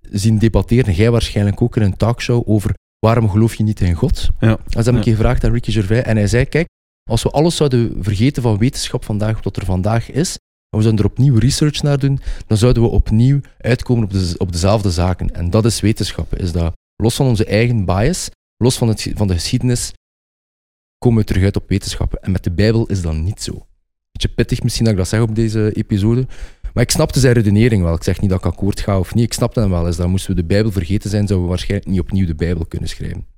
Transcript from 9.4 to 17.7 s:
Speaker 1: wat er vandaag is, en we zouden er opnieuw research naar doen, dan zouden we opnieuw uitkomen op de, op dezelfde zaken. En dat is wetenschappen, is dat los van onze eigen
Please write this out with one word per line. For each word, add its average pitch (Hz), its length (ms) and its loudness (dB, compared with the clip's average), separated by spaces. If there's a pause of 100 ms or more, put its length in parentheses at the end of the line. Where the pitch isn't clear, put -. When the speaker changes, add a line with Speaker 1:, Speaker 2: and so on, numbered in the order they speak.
Speaker 1:
wat - 140 -4
er - 80 -6
vandaag 101 460 -2
is, 160 260 -2 (320)
en - 80 -4
we 107 60 2
zouden 107 220 2
er 101 60 0
opnieuw 131 260 4
research 143 440 2
naar 143 180 0
doen, 139 200 0 (280)
dan 113 100 2
zouden 113 260 4
we 117 60 2
opnieuw 127 500 2 (180)
uitkomen 120 460 0
op 95 80 -4
de, 92 260 -2
op 92 140 -4
dezelfde 98 400 2
zaken. 87 420 -2
En 85 160 -4
dat 107 160 2
is 117 140 0
wetenschappen, - 580 -2
is 90 140 -4
dat 85 220 0 (220)
los 113 200 0
van 139 100 0
onze 113 200 2
eigen 113 400 2